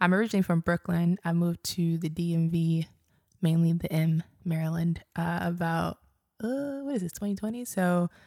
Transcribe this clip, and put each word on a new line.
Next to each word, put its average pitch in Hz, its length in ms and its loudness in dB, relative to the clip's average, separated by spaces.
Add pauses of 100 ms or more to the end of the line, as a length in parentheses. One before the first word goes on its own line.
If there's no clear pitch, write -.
I'm 180 120 6
originally 202 300 2
from 170 160 2
Brooklyn. 170 640 0
I 170 80 0
moved 170 300 0 (120)
to 165 220 0
the 165 120 -4
D 170 260 -2
M 165 160 2
V, 165 360 0 (540)
mainly 165 320 4
the - 180 -2
M, 160 300 2 (220)
Maryland, 165 580 -2 (140)
uh, 170 260 -2
about, 170 560 -2 (460)
uh, 277 380 -4
what 277 140 -4
is 202 60 -2
it, 175 140 -6
twenty 208 200 -4
twenty? 226 300 -6
So, 175 440 2 (180)